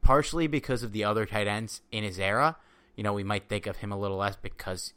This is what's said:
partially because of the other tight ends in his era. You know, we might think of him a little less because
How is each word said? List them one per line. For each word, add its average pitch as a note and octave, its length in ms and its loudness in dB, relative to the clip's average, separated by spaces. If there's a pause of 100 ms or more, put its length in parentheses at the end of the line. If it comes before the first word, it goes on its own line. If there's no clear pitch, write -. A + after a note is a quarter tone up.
partially D3+ 460 6
because C3+ 360 0
of A2 80 -6
the G#2 140 -2
other G#2+ 200 2
tight G#2 220 0
ends G#2+ 340 -4 (120)
in A2 100 -4
his F#2+ 160 -6
era. A#2 380 2 (380)
You - 80 -8
know, G#2 100 0
we G2+ 100 -2
might G2+ 240 -2
think G#2 200 -4
of G2+ 100 -6
him G2+ 140 -6
a G2+ 60 -4
little G2 200 -2
less G2+ 200 -2
because - 600 -8